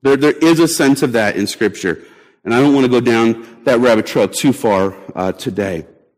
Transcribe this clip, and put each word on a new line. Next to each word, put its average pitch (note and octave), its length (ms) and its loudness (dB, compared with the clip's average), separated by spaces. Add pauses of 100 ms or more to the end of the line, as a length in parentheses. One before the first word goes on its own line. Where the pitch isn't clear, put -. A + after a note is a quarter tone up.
There, C3+ 160 2
there C#3+ 140 2
is D#3+ 280 2
a E3 80 4
sense C#3 360 0
of C3 80 -2
that A2 240 0
in G2+ 100 -2
Scripture. F#2+ 580 -4 (400)
And G#2+ 120 -4
I B2 40 2
don't C#3+ 140 4
want C#3 120 2
to B2 60 0
go B2 80 4
down A#2 680 -2
that B2 140 2
rabbit A2+ 280 2
trail G#2+ 200 0
too C3+ 240 -2
far, G2 460 -2 (180)
uh, F#2 160 -4
today. F#2+ 540 -6 (320)